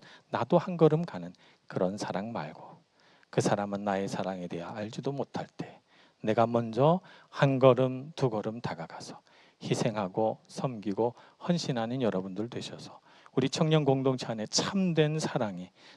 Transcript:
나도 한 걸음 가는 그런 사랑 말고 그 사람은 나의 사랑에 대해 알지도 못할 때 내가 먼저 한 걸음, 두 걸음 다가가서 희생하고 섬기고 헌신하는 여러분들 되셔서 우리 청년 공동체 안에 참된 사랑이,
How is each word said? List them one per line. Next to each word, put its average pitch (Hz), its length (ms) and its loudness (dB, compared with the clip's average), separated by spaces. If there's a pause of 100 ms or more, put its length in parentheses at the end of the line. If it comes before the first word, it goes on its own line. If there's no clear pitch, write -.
(300)
나도 117 280 2
한 175 200 0
걸음 160 260 6
가는 90 300 -10 (340)
그런 95 300 0
사랑 98 340 -4
말고 85 460 -10 (520)
그 - 120 0
사람은 101 420 0
나의 98 240 0
사랑에 92 400 -4
대해 85 160 -8
알지도 110 480 -8
못할 - 360 -6 (100)
때 - 240 -12 (400)
내가 113 260 2
먼저 120 540 2 (280)
한 135 300 2
걸음, 131 560 4
두 135 140 0
걸음 110 320 -4
다가가서 - 600 -10 (400)
희생하고 107 840 -2
섬기고 110 680 -2 (320)
헌신하는 123 540 -2
여러분들 95 480 -2
되셔서 - 520 -12 (360)
우리 143 120 2
청년 156 360 4
공동체 135 400 2
안에 110 220 -4
참된 160 720 2
사랑이, 101 500 -4 (280)